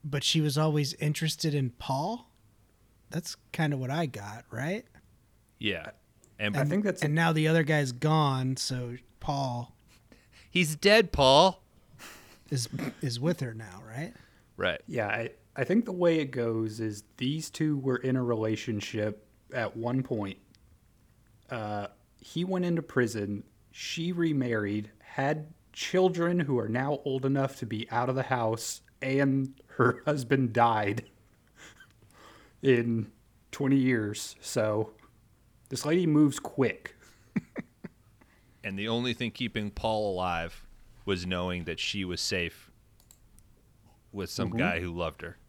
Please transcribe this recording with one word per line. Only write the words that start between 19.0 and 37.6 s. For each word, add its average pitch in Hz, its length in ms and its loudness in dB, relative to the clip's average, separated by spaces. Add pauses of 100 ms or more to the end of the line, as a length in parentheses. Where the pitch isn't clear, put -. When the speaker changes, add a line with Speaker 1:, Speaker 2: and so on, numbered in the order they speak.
Speaker 3:
at 113 220 -4
one 120 280 0
point. 101 340 -4 (1120)
Uh, 107 380 -6 (340)
he - 240 -4
went 185 180 -2
into 170 200 0
prison. 107 600 -2 (280)
She - 400 -6
remarried, 117 880 0
had 151 480 -2 (240)
children 180 680 2
who 139 200 2
are 110 100 -2
now 135 340 0
old 135 220 -2
enough 139 320 2
to - 80 -6
be 110 240 -6
out 120 200 0
of 127 60 0
the 135 80 0
house, 113 580 -2 (200)
and 135 580 2 (180)
her 120 240 6
<laughs> - 40 -8
husband 135 480 2
died 110 520 4 (1600)
in 117 500 4 (400)
twenty 139 260 2
years. 113 600 0
So 107 520 0 (800)
this 127 140 -6
lady 170 220 2
moves 151 340 4
quick. - 560 -2 (400)
<laughs> - 60 0 (1200)